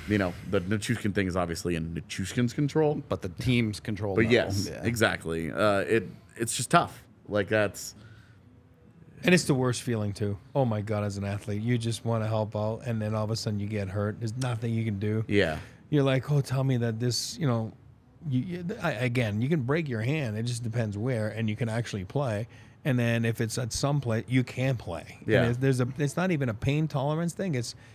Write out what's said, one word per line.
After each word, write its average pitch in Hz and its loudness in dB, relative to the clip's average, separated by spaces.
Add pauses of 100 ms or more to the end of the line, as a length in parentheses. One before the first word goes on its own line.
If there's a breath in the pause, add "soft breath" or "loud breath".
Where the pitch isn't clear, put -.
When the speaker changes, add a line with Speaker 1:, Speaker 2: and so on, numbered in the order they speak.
Speaker 1:
You 104 4
know, 90 2 (180)
the 98 2
Nichushkin 104 -2
thing 98 2
is 90 -2
obviously 87 -2
in 82 -4
Nichushkin's 98 -2
control. 147 0
Speaker 2:
But 92 -4
the 95 -6
team's 113 0
control, 101 -4
Speaker 1:
But 113 4
Speaker 2:
no. 113 2
Speaker 1:
yes, 98 4
Speaker 2:
Yeah. 57 -8
Speaker 1:
exactly. 87 0
Uh, 98 4
it, 92 2 (280)
it's 117 -2
just 123 -4
tough. - 2 (260)
Like, 98 0
that's 107 0 (1300 loud breath)
Speaker 3:
And 180 8
it's 170 6
the 147 4
worst 127 0
feeling, 104 0
too. 101 -2 (180)
Oh, 139 4
my 107 0
God, 104 -2
as 101 -2
an 101 -4
athlete, 101 -4
you 120 2
just 113 -4
wanna 113 0
help 107 0
out, 110 -2
and 113 -2
then 107 -2
all 107 0
of 104 -4
a 113 0
sudden 104 -2
you 101 -4
get 104 -4
hurt. 104 -2
There's 113 -4
nothing 120 -2
you 113 0
can 104 -2
do. 107 0
Speaker 1:
Yeah. 90 4 (300 loud breath)
Speaker 3:
You're 147 4
like, 131 2
"Oh, 147 4
tell 135 0
me 131 2
that 117 0
this," - -2
you 165 0
know, 113 0 (560)
you, 127 2
you, 175 -6 (180)
I, 165 0
again, 117 0
you 131 2
can 160 2
break 147 0
your 113 -2
hand. 127 0
It 113 -2
just 120 -4
depends 110 -2
where, 110 0
and 110 -2
you 107 -2
can 113 -2
actually 110 -4
play. 113 -2 (360 loud breath)
And 127 2
then 117 2
if 113 0
it's 110 -2
at 117 -4
some 143 0
place, 113 0
you 127 4
can 127 -2
play. - -8
And - -6
Speaker 1:
Yeah. 107 6
Speaker 3:
it's, 120 2
there's 131 4
a, 123 2
it's 143 -2
not 185 2
even 139 2
a 104 -2
pain 147 0
tolerance 151 -2
thing. 190 -2
It's, 120 -4 (200 loud breath)